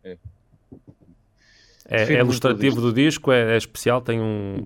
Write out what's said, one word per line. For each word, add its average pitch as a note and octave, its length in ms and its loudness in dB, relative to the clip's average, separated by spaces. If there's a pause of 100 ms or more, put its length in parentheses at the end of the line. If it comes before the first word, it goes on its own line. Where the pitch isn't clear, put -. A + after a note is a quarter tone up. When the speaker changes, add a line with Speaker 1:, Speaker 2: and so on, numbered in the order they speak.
Speaker 1:
É. F#2 160 -18 (1700)
Speaker 2:
É, A2+ 140 -2
Speaker 3:
Define B2 200 2
Speaker 2:
é B2 60 4
Speaker 3:
muito - 0 -
o B2+ 80 2
Speaker 2:
ilustrativo A#2+ 440 0
Speaker 3:
disco. A#2+ 40 -4
Speaker 2:
do A#2 120 2
disco, C#3+ 380 0
é, A#2 240 4
é - 20 2
especial, B2 440 -2
tem A#2 200 -4
um, G#2 460 -4